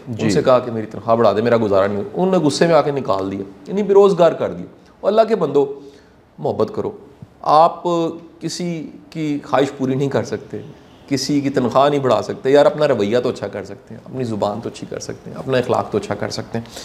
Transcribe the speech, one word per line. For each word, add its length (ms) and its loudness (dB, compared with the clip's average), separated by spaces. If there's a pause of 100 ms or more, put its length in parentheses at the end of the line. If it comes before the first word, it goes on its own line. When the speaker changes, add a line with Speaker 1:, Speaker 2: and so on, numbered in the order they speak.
Speaker 1:
जी। 140 -6
Speaker 2:
उनसे 180 2
कहा 180 4
कि 120 -8
मेरी 160 -6
तनख्वाह 280 -2
बढ़ा 180 4
दे, 80 0
मेरा 160 2
गुजारा 300 2
नहीं 100 -2
हो, 80 -4 (100)
उन्होंने 280 2
गुस्से 240 2
में 80 4
आके 160 4
निकाल 380 -2
दिया, 120 -6
यानी 420 -6
बेरोज़गार 500 6
कर 140 -4
दिया। 460 -12 (100)
और 60 0
अल्लाह 160 4
के 100 0
बंदो, 480 0 (560)
मोहब्बत 360 -2
करो। 240 -6 (460)
आप 380 4 (580)
किसी 420 -6
की 560 -6
ख्वाहिश 300 0
पूरी 260 -4
नहीं 140 0
कर 140 0
सकते, 600 -12 (240)
किसी 320 0
की 80 -2
तनख्वाह 400 2
नहीं 120 0
बढ़ा 200 2
सकते। 300 -4
यार, 140 8
अपना 200 2
रवैया 340 2
तो 100 -2
अच्छा 180 -6
कर 160 -8
सकते 300 -18
हैं, 120 -20
अपनी 180 -8
ज़ुबान 380 -4
तो 80 -8
अच्छी 160 -14
कर 140 -10
सकते 300 -14
हैं, 80 -14
अपना 200 -2
इखलाक 340 0
तो 60 0
अच्छा 180 -4
कर 140 -6
सकते 280 -8
हैं। 80 -6 (200)